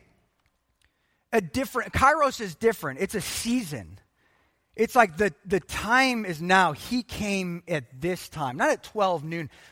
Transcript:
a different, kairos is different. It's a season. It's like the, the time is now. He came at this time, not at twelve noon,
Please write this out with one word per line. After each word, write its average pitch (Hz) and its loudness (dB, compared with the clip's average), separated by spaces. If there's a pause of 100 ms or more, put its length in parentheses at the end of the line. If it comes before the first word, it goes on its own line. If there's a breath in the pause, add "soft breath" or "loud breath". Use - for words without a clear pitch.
(1300)
a 233 4
different, 214 -4
kairos 285 4
is 185 -6
different. 165 0
It's 196 -2
a 202 -2
season. 147 -4 (760)
It's 233 0
like 196 6
the, 202 2 (120)
the 185 0
time 240 2
is 165 -6
now. 180 4
He 240 -4
came 185 -4
at 131 -6
this 175 -4
time, 135 -6
not 262 2
at 233 -2
twelve 185 0
noon, 160 -8 (220 soft breath)